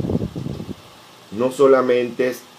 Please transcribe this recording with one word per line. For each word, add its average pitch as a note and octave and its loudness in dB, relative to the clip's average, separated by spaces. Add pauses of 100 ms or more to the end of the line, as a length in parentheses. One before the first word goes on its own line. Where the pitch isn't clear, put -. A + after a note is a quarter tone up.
(1300)
no A#2+ -2
solamente B2+ 2 (240)